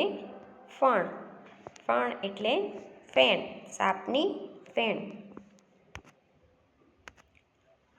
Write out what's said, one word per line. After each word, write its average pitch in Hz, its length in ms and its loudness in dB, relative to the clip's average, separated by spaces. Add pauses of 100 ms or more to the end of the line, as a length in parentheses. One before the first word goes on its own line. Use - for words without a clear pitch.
(720)
ફણ, 233 360 4 (680)
ફણ 240 360 2 (100)
એટલે 208 320 0 (520)
ફેણ, 233 420 6 (200)
સાપની 220 600 0 (400)
ફેણ. 226 300 0 (3000)